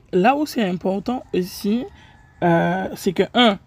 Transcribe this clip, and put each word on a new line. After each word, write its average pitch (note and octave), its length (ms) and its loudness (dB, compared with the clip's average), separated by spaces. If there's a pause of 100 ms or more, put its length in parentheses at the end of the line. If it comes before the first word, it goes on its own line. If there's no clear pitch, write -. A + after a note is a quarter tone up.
(120)
là G3+ 240 4
où D4 100 -2
c'est B3+ 180 -2
important G3 600 -4 (100)
aussi, G3+ 500 -2 (600)
euh, E3+ 520 2
c'est G3 180 -2
que, F#3+ 100 2 (100)
un, A3 340 4